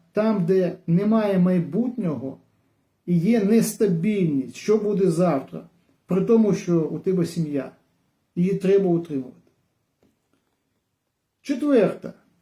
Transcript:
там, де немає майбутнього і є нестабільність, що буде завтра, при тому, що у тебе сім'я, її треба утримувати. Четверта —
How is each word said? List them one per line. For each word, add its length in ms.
там, 340
де 400
немає 520
майбутнього 1000
і 120
є 260
нестабільність, 1120
що 220
буде 320
завтра, 580
при 180
тому, 300
що 340
у 100
тебе 280
сім'я, 460
її 180
треба 360
утримувати. 600
Четверта — 720